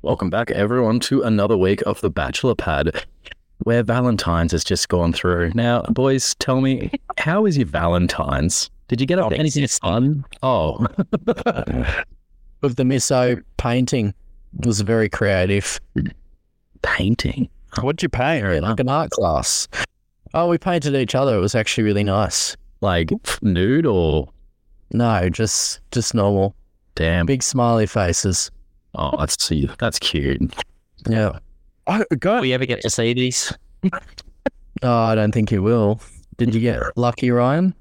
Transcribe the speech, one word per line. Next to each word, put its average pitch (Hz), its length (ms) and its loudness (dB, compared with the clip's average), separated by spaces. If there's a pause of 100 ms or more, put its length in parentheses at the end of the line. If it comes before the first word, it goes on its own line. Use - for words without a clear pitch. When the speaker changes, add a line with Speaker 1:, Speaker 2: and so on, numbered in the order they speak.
Speaker 1:
Welcome 82 240 -2
back, 110 220 -2
everyone, 113 480 2
to 135 240 0
another 107 340 2
week 92 300 2
of 101 140 -4
the 95 100 -2
Bachelor 87 420 -2
Pad, 78 500 -2 (600)
where 117 180 2
Valentine's 107 720 0
has 82 120 0
just - 240 -2
gone 85 240 2
through. 87 440 0
Now, 120 340 2
boys, 131 460 0
tell 131 260 0
me, 135 300 0 (260)
how 202 300 2
is 156 100 2
your 123 80 2
Valentine's? 80 1040 0 (180)
Did 123 140 -2
you 135 60 0
get 175 100 2
up 190 80 2
Speaker 2:
Oh, 110 60 0
Speaker 1:
to - 80 0
anything 147 240 0
Speaker 2:
it's - 160 -2
Speaker 1:
fun? 135 440 0 (200)
Oh. 107 420 0 (200)
<laughs> - 200 -4 (1400)
Speaker 3:
With 131 140 0
the 131 80 0
miso 127 580 2 (160)
painting, 120 560 0 (460)
it - 80 -4
was 107 140 0
very 110 280 2
creative. 98 720 0 (1040)
Speaker 1:
Painting? - 680 -2 (320)
Speaker 4:
What'd 147 220 -2
you 156 60 -2
paint? 131 340 0
Speaker 1:
Fair 95 100 2
enough. 80 160 0
Speaker 3:
Like 220 120 0
an 127 80 0
art 151 200 0
class. - 580 0 (680)
Oh, 165 120 2
we 175 120 2
painted 147 340 0
each 135 220 0
other. 131 200 2
It 98 60 2
was 104 140 0
actually 110 300 0
really 104 180 2
nice. 98 520 0 (260)
Speaker 1:
Like, 87 300 0
f-, - 300 -6
nude 104 460 2
or? 80 420 2 (640)
Speaker 3:
No, 110 380 2
just, - 500 -2 (120)
just - 220 -2
normal. 98 400 2 (400)
Speaker 1:
Damn. 82 320 0
Speaker 3:
Big 127 160 0
smiley 117 460 2
faces. 92 640 0 (460)
Speaker 1:
Oh, 71 220 -2
that's, - 240 -2
see, 71 340 -2
that's - 220 -4
cute. 69 420 -2 (680)
Speaker 3:
Yeah. 107 300 0 (460)
Speaker 4:
Oh, 196 200 0 (120)
go. 196 200 0
Speaker 2:
Will 214 80 0
you 127 80 2
ever 127 120 0
get 120 140 -4
to 113 100 -4
see 117 240 0
these? 123 380 -2 (1300)
Speaker 3:
Oh, 120 220 2
I 113 120 2
don't 104 180 2
think 110 180 0
you 101 100 2
will. 110 380 2 (380)
Did 117 180 0
you 113 60 2
get 120 200 0 (140)
lucky, 120 340 0
Ryan? 139 520 2